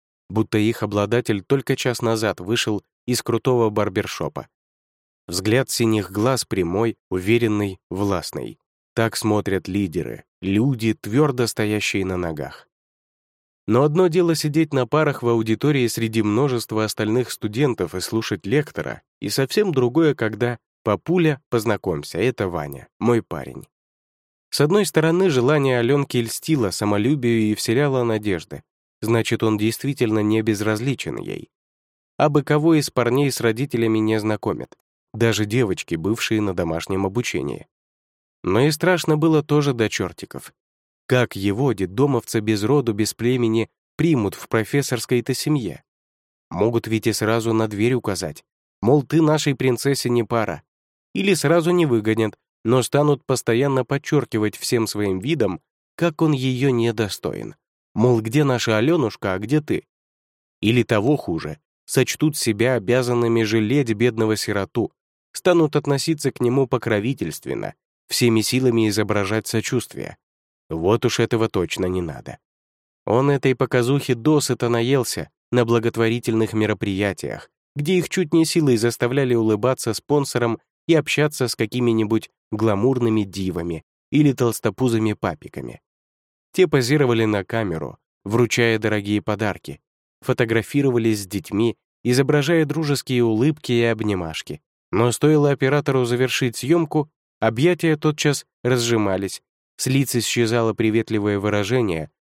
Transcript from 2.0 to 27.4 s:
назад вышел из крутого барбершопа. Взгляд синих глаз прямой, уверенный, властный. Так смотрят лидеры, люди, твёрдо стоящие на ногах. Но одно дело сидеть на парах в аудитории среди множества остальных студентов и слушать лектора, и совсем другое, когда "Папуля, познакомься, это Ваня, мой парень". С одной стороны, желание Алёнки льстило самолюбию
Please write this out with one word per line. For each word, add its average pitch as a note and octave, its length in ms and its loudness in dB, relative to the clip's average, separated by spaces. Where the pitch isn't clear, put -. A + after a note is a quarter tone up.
назад A2+ 380 0
вышел G#2 420 -2
из B2 160 -2
крутого A#2 480 2
барбершопа. G2+ 800 -4
Взгляд G#2+ 440 0
синих A2 400 0
глаз A2 340 0
прямой, F#2+ 520 -2
уверенный, G#2 720 0
властный. F#2 720 -4
Так A2+ 220 0
смотрят G2+ 520 -2
лидеры, E2+ 560 -4
люди, A2 520 0
твёрдо B2+ 520 0
стоящие G#2 580 -2
на F#2 120 -4
ногах. D#2+ 520 -8
Но A#2+ 180 4
одно E3+ 240 2
дело E3+ 260 2
сидеть D3+ 380 -2
на C3 140 0
парах D3 360 0
в A#2+ 60 0
аудитории A#2 580 2
среди A2+ 360 -2
множества A2 640 0
остальных A2 460 -2
студентов G#2+ 640 -2
и F#2 60 -6
слушать A2 440 -4
лектора, G2 580 -4
и G2+ 80 -6
совсем E3 440 0
другое, C3+ 440 2
когда A2+ 420 -2
"Папуля, D#3 580 0
познакомься, G2+ 680 -2
это G#2+ 300 0
Ваня, D2 400 -8
мой A#2 240 2
парень". C2+ 460 -12
С - 100 -2
одной F3 260 4
стороны, E3+ 440 2
желание C3+ 480 2
Алёнки C3+ 380 0
льстило A#2 560 0
самолюбию A2+ 720 2